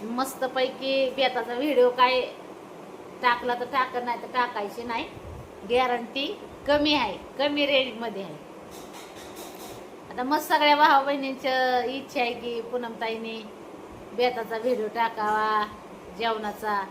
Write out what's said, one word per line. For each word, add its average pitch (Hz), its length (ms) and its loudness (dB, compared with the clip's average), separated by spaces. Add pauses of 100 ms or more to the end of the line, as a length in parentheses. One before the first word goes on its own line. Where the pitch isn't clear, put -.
मस्तपैकी 262 1040 0
बेताचा 247 440 0
व्हिडिओ 254 360 6
काय 254 320 4 (1000)
टाकला 247 340 4
तर 247 100 -4
टाकत, 254 380 0
नाही 240 180 -4
तर 226 60 -12
टाकायची 233 560 -2
नाही. 247 220 -4 (640)
गॅरंटी 247 720 0 (280)
कमी 294 260 6
आहे, 233 240 2 (200)
कमी 294 280 2
रेंजमध्ये 233 580 0
आहे. 160 100 -10 (1800)
आता 240 100 -4
मग 294 160 2
सगळ्या 294 360 8
भावा 294 280 8
बहिणींच्या 269 800 2
इच्छा 262 380 -2
आहे 240 120 0
की 233 280 -6
पूनमताईने 226 840 -6 (680)
बेताचा 226 440 0
व्हिडिओ 220 300 0
टाकावा 214 800 2 (500)
जेवणाचा. 214 720 -2